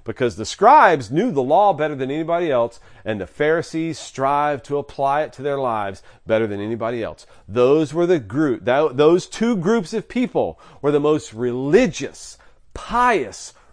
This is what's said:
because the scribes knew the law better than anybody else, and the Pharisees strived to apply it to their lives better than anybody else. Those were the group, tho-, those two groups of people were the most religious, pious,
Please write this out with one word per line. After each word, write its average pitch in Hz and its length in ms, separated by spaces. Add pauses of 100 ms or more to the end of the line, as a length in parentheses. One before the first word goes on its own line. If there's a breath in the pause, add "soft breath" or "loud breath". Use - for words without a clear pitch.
because 113 320
the 107 80
scribes 196 640
knew 190 220
the 139 100
law 180 300
better 151 240
than 131 160
anybody 165 360
else, 120 300 (260 soft breath)
and 107 160
the 90 60
Pharisees 160 720
strived 143 680
to 143 120
apply 143 440
it 120 100
to 127 100
their 143 160
lives 110 440 (240 soft breath)
better 110 200
than 101 140
anybody 113 420
else. 80 240 (220 soft breath)
Those 127 440
were 170 140
the 175 140
group, 117 460
tho-, 143 240
those 151 360
two 233 300
groups 190 360
of 220 160
people 147 520 (200 loud breath)
were 147 120
the 147 80
most 147 340
religious, 131 1040 (340 soft breath)
pious, 214 800 (200 soft breath)